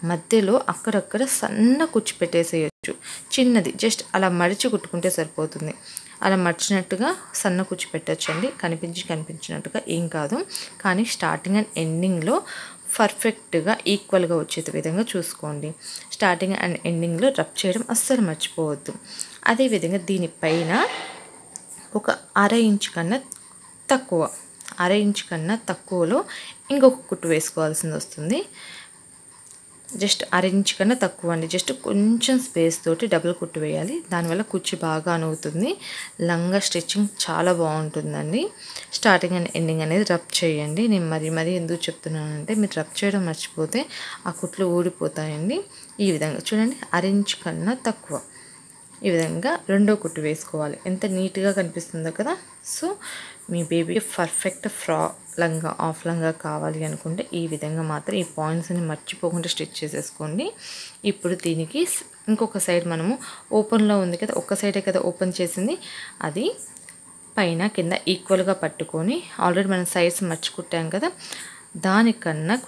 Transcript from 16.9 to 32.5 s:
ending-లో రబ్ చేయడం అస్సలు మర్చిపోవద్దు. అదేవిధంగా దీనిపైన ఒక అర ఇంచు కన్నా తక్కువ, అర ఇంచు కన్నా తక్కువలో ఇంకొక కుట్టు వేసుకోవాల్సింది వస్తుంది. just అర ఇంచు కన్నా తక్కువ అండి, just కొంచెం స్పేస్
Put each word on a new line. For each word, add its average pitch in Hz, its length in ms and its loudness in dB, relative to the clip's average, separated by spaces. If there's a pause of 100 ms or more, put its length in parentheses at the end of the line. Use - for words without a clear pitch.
ending-లో 170 380 2 (100)
రబ్ - 220 -2
చేయడం 202 240 0 (100)
అస్సలు 247 340 4
మర్చిపోవద్దు. 151 640 -4 (600)
అదేవిధంగా 202 480 2 (100)
దీనిపైన 165 600 0 (1300)
ఒక - 100 -10 (340)
అర 208 80 4 (160)
ఇంచు 202 280 0
కన్నా 175 240 -2 (760)
తక్కువ, 180 340 0 (560)
అర 180 80 4 (140)
ఇంచు 202 260 0
కన్నా 170 240 -2 (140)
తక్కువలో 180 500 0 (520)
ఇంకొక 262 280 8 (100)
కుట్టు 180 240 -4
వేసుకోవాల్సింది 156 680 0
వస్తుంది. 175 400 -2 (1600)
just 202 180 2 (160)
అర 180 80 6 (120)
ఇంచు 196 200 2
కన్నా 214 260 4
తక్కువ 175 320 0
అండి, 165 200 -2
just 180 160 0 (160)
కొంచెం 226 580 4
స్పేస్ 165 400 2